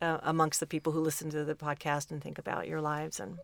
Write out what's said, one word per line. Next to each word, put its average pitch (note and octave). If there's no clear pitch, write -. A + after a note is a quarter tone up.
uh, E3
amongst D#3
the D#3+
people D#3
who D#3+
listen D#3
to D3+
the D3+
podcast D3
and D3+
think C#3+
about -
your D#3+
lives D3+
and F3